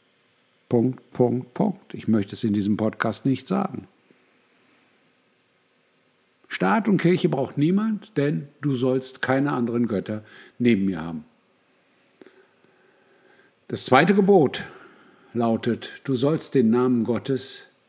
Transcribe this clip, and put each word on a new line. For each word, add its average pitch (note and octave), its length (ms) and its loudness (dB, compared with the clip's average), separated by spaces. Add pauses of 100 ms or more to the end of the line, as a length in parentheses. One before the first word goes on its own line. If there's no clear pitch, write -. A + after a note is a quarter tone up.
(680)
Punkt, B2 440 0
Punkt, B2 420 0
Punkt. - 400 -2
Ich A2 120 -10
möchte G#2+ 280 0
es - 80 -8
in G#2+ 100 0
diesem G2+ 240 0
Podcast A2 480 -4
nicht C3+ 220 -2
sagen. F#3+ 400 -4 (2500)
Staat G3 400 0
und G3 140 2
Kirche F3 280 2
braucht C#3 280 -4
niemand, G3 600 0
denn D3 320 -2 (120)
du C#3+ 140 0
sollst C3 480 -2
keine C3+ 300 0
anderen A#2+ 340 -2
Götter G#2+ 360 -4 (360)
neben A2+ 260 4
mir F#2 160 -2
haben. E2+ 240 -10 (2500)
Das - 140 -8
zweite E3+ 320 4
Gebot F#3+ 480 4 (680)
lautet, A#2 720 -2
du C3+ 100 -2
sollst C#3+ 400 -2
den A#2+ 140 6
Namen B2 340 2
Gottes A#2 600 -4 (240)